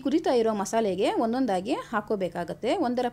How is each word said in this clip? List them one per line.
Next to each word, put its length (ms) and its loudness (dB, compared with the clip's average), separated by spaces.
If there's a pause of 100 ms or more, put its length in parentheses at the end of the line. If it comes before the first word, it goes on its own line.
ಕುದೀತಾ 340 2
ಇರೋ 220 2
ಮಸಾಲೆಗೆ 500 0 (140)
ಒಂದೊಂದಾಗಿ 500 0 (160)
ಹಾಕ್ಕೋಬೇಕಾಗತ್ತೆ, 840 -2 (140)
ಒಂದರ 260 0